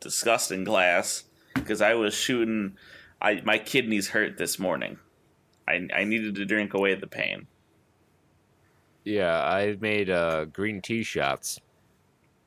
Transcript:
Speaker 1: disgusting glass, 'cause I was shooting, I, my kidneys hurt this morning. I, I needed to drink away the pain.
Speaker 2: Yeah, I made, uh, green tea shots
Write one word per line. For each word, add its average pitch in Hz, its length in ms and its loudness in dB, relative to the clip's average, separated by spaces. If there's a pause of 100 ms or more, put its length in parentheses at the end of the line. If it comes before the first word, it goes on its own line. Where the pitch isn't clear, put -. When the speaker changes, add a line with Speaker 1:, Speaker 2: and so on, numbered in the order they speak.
Speaker 1:
disgusting 113 600 0
glass, 92 600 2 (300)
'cause 107 260 -2
I 107 140 6
was 104 180 2
shooting, 110 640 0 (440)
I, 104 220 2
my 107 140 4
kidneys 110 520 0
hurt 104 280 0
this 82 220 -2
morning. 73 400 -4 (680)
I, 87 260 0
I 95 120 0
needed 107 300 -2
to 101 100 -4
drink 101 280 0
away 98 220 4
the 92 120 -8
pain. - 400 -6 (1600)
Speaker 2:
Yeah, 90 400 2
I 98 360 0
made, 104 300 0
uh, 82 360 2
green 98 360 -6
tea 113 220 -4
shots 69 560 -4 (880)